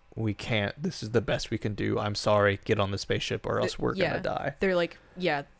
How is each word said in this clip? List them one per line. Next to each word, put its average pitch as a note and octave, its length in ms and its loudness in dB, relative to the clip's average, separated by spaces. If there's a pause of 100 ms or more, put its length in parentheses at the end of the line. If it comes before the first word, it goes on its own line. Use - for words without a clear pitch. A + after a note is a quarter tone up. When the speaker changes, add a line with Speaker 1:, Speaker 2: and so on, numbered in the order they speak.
(160)
Speaker 1:
We A2 180 -2
can't. G#2+ 480 -2
This E3+ 220 -4
is G#2+ 80 -6
the A#2 100 4
best - 300 -2
we A2+ 80 -2
can G#2+ 160 -4
do. G#2+ 240 0
I'm G#2 160 -2
sorry. G#2 500 4
Get G#2+ 140 4
on G2 120 2
the G2 60 -2
spaceship - 480 -2
or A2 120 0
Speaker 2:
The, A2 60 2
Speaker 1:
else - 140 -2
we're - 180 0
Speaker 2:
yeah. F3 160 0
Speaker 1:
gonna - 120 -4
die." - 380 -4
Speaker 2:
They're F#3+ 160 2
like, E3+ 200 0 (200)
"Yeah, D#3 260 0 (160)